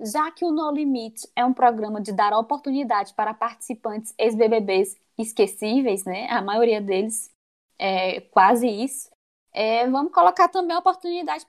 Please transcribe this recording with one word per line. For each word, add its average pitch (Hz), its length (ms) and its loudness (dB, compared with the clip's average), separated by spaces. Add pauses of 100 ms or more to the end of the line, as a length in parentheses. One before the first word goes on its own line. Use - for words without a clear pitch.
já 226 300 -2
que - 120 -14
o 349 80 0
No 302 200 -2
Limite 262 680 -4
é 240 80 0
um 254 80 2
programa 220 480 0
de 202 120 -6
dar 208 200 2
oportunidade 226 800 -2
para 220 220 -4
participantes 220 840 -8
ex-B 220 320 2
B 226 120 2
Bs 190 360 0 (220)
esquecíveis, 214 880 0
né, 185 240 -6
a 240 100 -2
maioria 214 400 2
deles 202 500 -4 (480)
é 185 440 -2
quase 226 440 4
isso, 226 440 -4 (420)
é, 226 340 0
vamos 277 260 0
colocar 359 360 6
também 349 260 -2
a 349 40 -2
oportunidade 349 720 -2